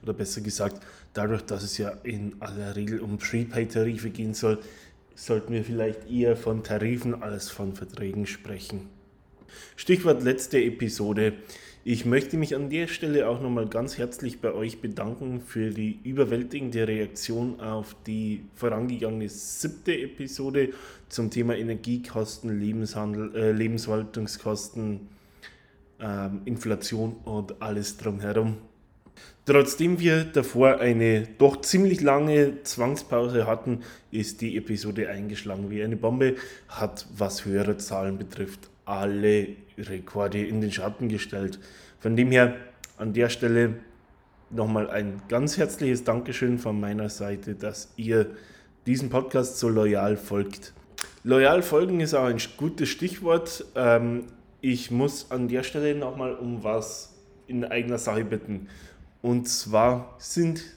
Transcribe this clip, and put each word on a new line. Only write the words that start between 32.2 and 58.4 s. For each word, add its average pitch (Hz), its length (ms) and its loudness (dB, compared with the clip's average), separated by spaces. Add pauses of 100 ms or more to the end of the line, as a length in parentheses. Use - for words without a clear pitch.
Zwangspause 123 840 0
hatten, 117 360 0 (280)
ist 107 300 -4
die 113 160 -4
Episode 104 540 -4
eingeschlagen 101 600 -6
wie 104 140 -4
eine 113 140 -2
Bombe, 127 380 4 (340)
hat, - 380 -6 (100)
was 98 260 -2
Hörerzahlen 98 760 0
betrifft, - 520 -10 (160)
alle 101 640 2 (280)
Rekorde 101 680 -2
in 110 160 -2
den 107 100 0
Schatten 107 380 -4
gestellt. 98 500 -4 (400)
Von 113 160 2
dem 127 160 6
her 123 240 8 (420)
an 110 160 -4
der 117 160 4
Stelle 117 460 4 (760)
nochmal 107 400 0
ein 101 400 -4
ganz 131 280 0
herzliches 139 460 0
Dankeschön 123 560 0
von 107 200 -2
meiner 104 300 -2
Seite, 101 460 -6
dass - 400 -10
ihr 110 320 4 (580)
diesem 127 240 0
Podcast 127 480 0
so 123 100 0
loyal 104 480 4
folgt. 101 580 -6 (500)
Loyal 135 400 6
folgen 175 380 4
ist 151 120 0
auch 131 120 4
ein 117 140 2
sch-, - 180 -8
gutes 151 320 -2
Stichwort. 170 760 0 (100)
Ähm, 120 500 4 (360)
ich 123 300 0
muss 135 400 0
an 127 160 0
der 123 160 0
Stelle 147 320 0
nochmal 131 400 -4
um 120 280 -6
was - 520 -4 (320)
in 123 180 -2
eigener 120 320 -2
Sache 110 280 0
bitten. 104 420 -6 (540)